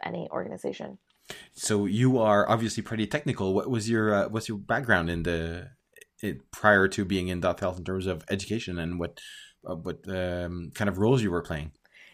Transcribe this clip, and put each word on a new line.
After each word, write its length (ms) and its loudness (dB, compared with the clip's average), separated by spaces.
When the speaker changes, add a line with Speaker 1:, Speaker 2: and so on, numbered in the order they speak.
Speaker 1:
any 300 -8
organization. 640 -8
Speaker 2:
So 340 0
you 320 4
are 320 6
obviously 320 0
pretty 240 -2
technical. 480 0
What 160 0
was 180 -2
your, 240 4
uh, 160 2
what's 200 -6
your 100 -6
background 500 2
in 140 -2
the, 480 -4
in, 200 -6
prior 380 6
to 160 -2
being 240 0
in 120 -4
Dot 200 0
Health 180 -4
in 60 -12
terms 220 -4
of 220 -4
education, 500 -4
and 200 -4
what, 220 -6
uh, 120 -8
what, 320 -8
um, 640 -4
kind 160 -2
of 80 -2
roles 240 6
you 80 2
were 120 -2
playing? 280 -6